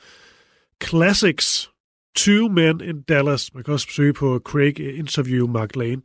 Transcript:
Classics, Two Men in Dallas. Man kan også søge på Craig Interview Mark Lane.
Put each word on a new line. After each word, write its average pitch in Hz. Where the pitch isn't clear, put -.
Classics, 170
Two 208
Men 165
in 156
Dallas. 143
Man 127
kan 147
også 143
søge 147
på 127
Craig 147
Interview 127
Mark 113
Lane. 123